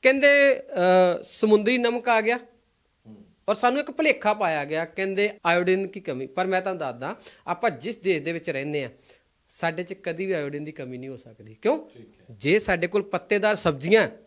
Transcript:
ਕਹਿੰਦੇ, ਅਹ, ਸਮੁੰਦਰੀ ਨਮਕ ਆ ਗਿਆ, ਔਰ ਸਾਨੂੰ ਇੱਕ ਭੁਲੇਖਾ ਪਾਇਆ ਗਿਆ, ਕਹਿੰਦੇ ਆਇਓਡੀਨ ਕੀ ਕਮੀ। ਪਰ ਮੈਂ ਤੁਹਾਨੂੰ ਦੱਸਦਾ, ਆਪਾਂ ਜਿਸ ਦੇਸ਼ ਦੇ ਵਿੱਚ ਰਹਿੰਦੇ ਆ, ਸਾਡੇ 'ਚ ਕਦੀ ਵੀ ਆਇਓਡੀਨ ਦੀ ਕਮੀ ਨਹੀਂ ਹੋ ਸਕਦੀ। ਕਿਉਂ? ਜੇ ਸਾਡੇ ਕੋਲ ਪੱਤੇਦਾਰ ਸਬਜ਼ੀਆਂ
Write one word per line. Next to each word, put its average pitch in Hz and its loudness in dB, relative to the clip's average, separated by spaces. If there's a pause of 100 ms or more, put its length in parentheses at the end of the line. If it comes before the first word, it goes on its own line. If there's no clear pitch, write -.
ਕਹਿੰਦੇ, 277 6
ਅਹ, 180 4
ਸਮੁੰਦਰੀ 214 2
ਨਮਕ 240 -2
ਆ 226 4
ਗਿਆ, 233 0 (1080)
ਔਰ 214 2
ਸਾਨੂੰ 254 0
ਇੱਕ 294 -8
ਭੁਲੇਖਾ 269 0
ਪਾਇਆ 160 -2
ਗਿਆ, 156 -4
ਕਹਿੰਦੇ 190 -2 (160)
ਆਇਓਡੀਨ 180 2
ਕੀ 190 -12
ਕਮੀ। 135 -8
ਪਰ 180 -4
ਮੈਂ 185 0
ਤੁਹਾਨੂੰ 185 -6
ਦੱਸਦਾ, 135 -8 (320)
ਆਪਾਂ 175 -2
ਜਿਸ 160 -10
ਦੇਸ਼ 175 -2
ਦੇ 160 -4
ਵਿੱਚ 165 -8
ਰਹਿੰਦੇ 143 -4
ਆ, 120 -10 (600)
ਸਾਡੇ 170 -6
'ਚ 175 -12
ਕਦੀ 175 -8
ਵੀ 190 -4
ਆਇਓਡੀਨ 147 -6
ਦੀ 151 -14
ਕਮੀ 127 -12
ਨਹੀਂ 131 -14
ਹੋ 131 -14
ਸਕਦੀ। 110 -20
ਕਿਉਂ? 302 0 (440)
ਜੇ 156 2
ਸਾਡੇ 180 -2
ਕੋਲ 202 0
ਪੱਤੇਦਾਰ 202 0
ਸਬਜ਼ੀਆਂ 170 2 (180)